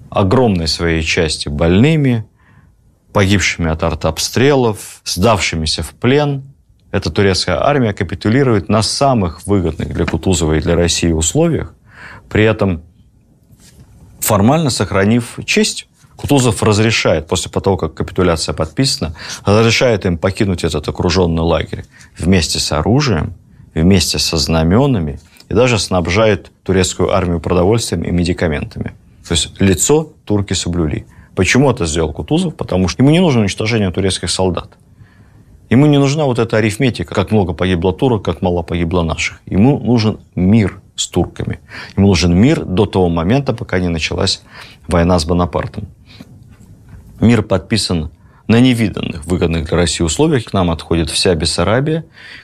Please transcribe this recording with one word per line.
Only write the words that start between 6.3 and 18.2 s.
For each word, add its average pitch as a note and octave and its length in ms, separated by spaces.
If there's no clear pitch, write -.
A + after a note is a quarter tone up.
эта G2 200
турецкая F#2+ 500
армия B2+ 320
капитулирует G#2+ 760
на G#2+ 120
самых G#2+ 640
выгодных F#2+ 480
для F2 120
Кутузова D#2+ 480
и D#2 80
для E2 140
России E2+ 360
условиях, C3+ 600
при G#2+ 140
этом G2 400
формально A#2+ 500
сохранив G#2+ 760
честь, - 400
Кутузов B2+ 440
разрешает, G#2 640
после - 220
того, F#2+ 280
как D#2+ 160
капитуляция F2 600